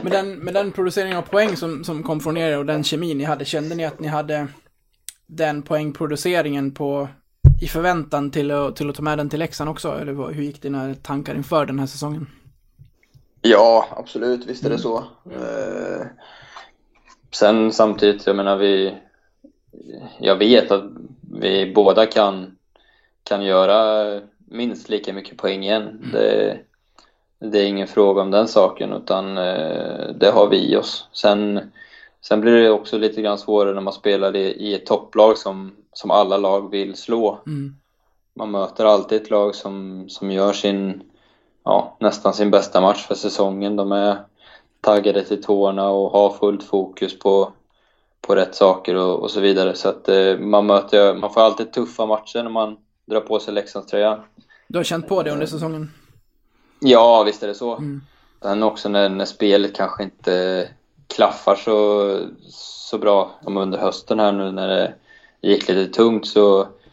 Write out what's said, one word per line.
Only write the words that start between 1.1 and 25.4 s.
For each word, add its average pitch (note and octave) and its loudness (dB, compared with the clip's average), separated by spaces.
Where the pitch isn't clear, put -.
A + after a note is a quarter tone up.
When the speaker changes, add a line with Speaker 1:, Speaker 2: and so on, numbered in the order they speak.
Speaker 1:
av E3+ -4
poäng G3+ 0
som, E3 -8
som D#3+ -6
kom D#3+ -4
från D#3 -4
er D#3+ -2
och C#3+ -4
den D3+ -2
kemin D#3 -4
ni C#3 -4
hade, D3 -4
kände D#3 -6
ni E3 -6
att D#3 -10
ni D#3 -8
hade D3+ -4
den D#3 -4
poängproduceringen D3 -2
på, C#3+ -4
i - -6
förväntan D#3 -2
till C#3+ -4
att, C#3+ -4
till D3 -6
att C#3 -10
ta D3 -12
med D3+ -4
den D3 -6
till D3+ -6
Leksand D#3 -8
också? D3 -8
Eller D3 -8
vad, C#3 -8
hur D3 -8
gick C#3+ -10
dina C#3 -8
tankar D3 -10
inför C#3+ -2
den C#3 -6
här C3+ -4
säsongen? D3+ -10
Speaker 2:
Ja, A2+ 6
absolut. B2 -6
Visst B2+ -10
är C#3 -2
det D#3 0
Speaker 1:
Mm. - -6
Speaker 2:
så. A#2 -4
Eh, G2 -8
sen A2 4
samtidigt, G#2 2
jag G2+ 2
menar, G2 0
vi... G2 0
Jag F#2+ 2
vet G#2+ 4
att G2 2
vi G2 -2
båda G2+ 6
kan, F#2+ -2
kan G2+ -4
göra G#2 2
minst A#2 -8
lika G#2 -6
mycket G2 -16
poäng G2 -4